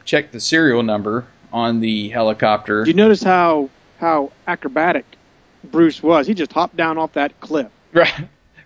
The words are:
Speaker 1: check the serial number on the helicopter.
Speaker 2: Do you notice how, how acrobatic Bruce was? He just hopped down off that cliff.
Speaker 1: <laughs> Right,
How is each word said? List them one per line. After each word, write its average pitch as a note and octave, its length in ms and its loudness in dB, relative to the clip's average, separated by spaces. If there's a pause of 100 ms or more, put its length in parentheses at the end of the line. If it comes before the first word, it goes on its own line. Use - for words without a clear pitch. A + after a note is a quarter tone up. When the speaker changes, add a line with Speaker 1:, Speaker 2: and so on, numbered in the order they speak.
Speaker 1:
check D3+ 260 -2
the A#2 80 -14
serial C#3+ 420 2
number A2 440 -2 (280)
on A#2 280 -2
the G#2+ 280 -4
helicopter. A2 720 0
Speaker 2:
Do D3 60 -2
you E3+ 60 2
notice G#3 260 4
how, E3+ 480 0 (300)
how D#3 320 -2 (160)
acrobatic D#3+ 580 -2 (580)
Bruce D#3 380 2
was? D3+ 240 2
He G#3 80 -2
just E3+ 180 -6
hopped F3 240 -2
down D#3+ 220 -4
off D#3+ 160 -6
that C#3+ 280 -4
cliff. C#3+ 300 -4
Speaker 1:
<laughs> - 60 -20 (160)
Right, E3 200 4 (520)